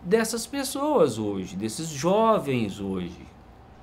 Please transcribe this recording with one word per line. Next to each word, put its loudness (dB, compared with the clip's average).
dessas 0
pessoas 2
hoje, -4
desses -6
jovens 2
hoje, -6